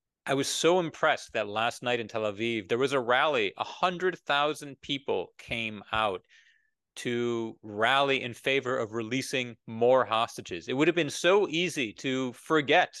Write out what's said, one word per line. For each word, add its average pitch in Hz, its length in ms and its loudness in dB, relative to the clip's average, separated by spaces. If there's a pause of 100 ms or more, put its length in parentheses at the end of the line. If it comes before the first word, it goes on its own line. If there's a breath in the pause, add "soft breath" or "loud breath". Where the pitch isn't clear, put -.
(260)
I 135 80 0
was 135 120 0
so 170 320 4
impressed 156 540 0
that 107 160 -2
last 110 340 -2
night 123 180 0
in 113 60 -6
Tel 107 240 -2
Aviv, 107 380 -4
there 117 100 0
was 131 140 2
a 139 80 2
rally. 123 560 2
A - 80 -4
hundred 180 540 -2
thousand 143 640 -2
people 135 460 -4 (100)
came 110 520 -8
out 107 300 0 (760 soft breath)
to 120 680 -4
rally 123 600 2
in 120 120 -8
favor 131 420 0
of 113 160 -4
releasing 120 640 -4 (100)
more 120 380 4
hostages. 107 640 -4
It 123 60 0
would 147 140 4
have 170 80 2
been 160 140 0
so 190 380 4
easy 156 460 -2
to 131 400 -2
forget 156 680 2